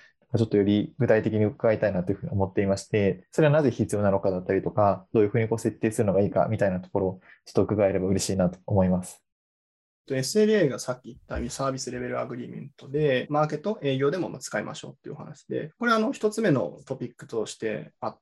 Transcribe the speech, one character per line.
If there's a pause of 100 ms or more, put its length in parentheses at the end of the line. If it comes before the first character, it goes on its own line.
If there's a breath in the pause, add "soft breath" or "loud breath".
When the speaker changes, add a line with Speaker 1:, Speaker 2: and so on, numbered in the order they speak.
(360 soft breath)
Speaker 1:
ち
ょ
っ
と
よ
り
具
体
的
に
伺
い
た
い
な
と
い
う
ふ
う
に
思
っ
て
い
ま
し
て、
そ
れ
は
な
ぜ
必
要
な
の
か
だ
っ
た
り
と
か、
ど
う
い
う
ふ
う
に
こ
う
設
定
す
る
の
が
い
い
か
み
た
い
な
と
こ
ろ
を (240 soft breath)
ち
ょ
っ
と
伺
え
れ
ば
嬉
し
い
な
と
思
い
ま
す。 (880)
Speaker 2:
エ
ス
エ
ル
エ
ー
が
さ
っ
き
言
っ (100)
た
サ
ー
ビ
ス
レ
ベ
ル
ア
グ
リ
ー
メ
ン
ト
で、
マ
ー
ケ
ッ
ト、
営
業
で
も
ま
あ
使
い
ま
し
ょ
う
っ
て
い
う
お
話
で、
こ
れ
は
あ
の
一
つ
目
の
ト
ピ
ッ
ク
と
し
て
あ
っ